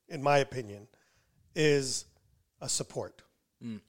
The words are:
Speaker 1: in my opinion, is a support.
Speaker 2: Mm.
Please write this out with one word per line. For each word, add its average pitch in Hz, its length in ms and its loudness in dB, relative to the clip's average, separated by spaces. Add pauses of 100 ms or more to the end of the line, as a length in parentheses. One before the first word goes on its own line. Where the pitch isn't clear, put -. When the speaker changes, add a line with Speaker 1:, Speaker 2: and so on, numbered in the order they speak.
Speaker 1:
in 147 140 -8
my 143 160 6
opinion, 113 480 -4 (680)
is 143 500 2 (560)
a 139 80 -8
support. - 540 -6 (420)
Speaker 2:
Mm. 110 240 -10